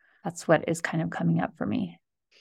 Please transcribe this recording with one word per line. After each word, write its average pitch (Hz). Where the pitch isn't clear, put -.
That's -
what -
is 165
kind 160
of 170
coming 170
up -
for -
me. -